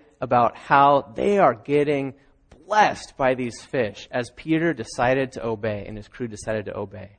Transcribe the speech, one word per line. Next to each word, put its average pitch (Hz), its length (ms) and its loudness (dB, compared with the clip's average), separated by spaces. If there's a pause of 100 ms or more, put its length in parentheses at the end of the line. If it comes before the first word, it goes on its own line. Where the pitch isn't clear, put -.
(220)
about 123 360 2
how 143 580 4
they 202 220 0
are 160 160 6
getting 139 600 -2 (520)
blessed 196 520 0
by 131 180 2
these 120 260 -6
fish 110 500 -4
as 123 240 -4
Peter 160 380 0
decided 127 600 -2
to - 120 -10
obey 107 420 -4
and 104 80 -12
his 107 120 -14
crew - 200 -10
decided 110 380 -6
to - 120 -10
obey. 98 420 -12